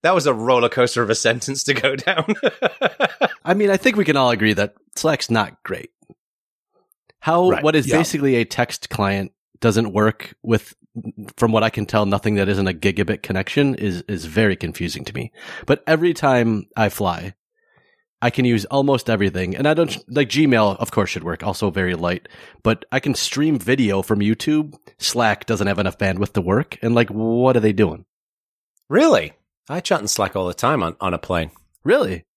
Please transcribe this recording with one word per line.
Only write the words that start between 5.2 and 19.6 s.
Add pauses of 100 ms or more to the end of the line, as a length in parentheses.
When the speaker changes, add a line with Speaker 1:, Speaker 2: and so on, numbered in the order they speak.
Speaker 2:
not
great. (1300)
How,
Speaker 1:
Right.
Speaker 2:
what
is
Speaker 3:
Yeah.
Speaker 2:
basically
a
text
client (260)
doesn't
work
with, (640)
from
what
I
can
tell,
nothing
that
isn't
a
gigabit
connection
is,
is
very
confusing
to
me. (320)
But
every
time (120)
I
fly, (880)
I
can
use
almost
everything.
And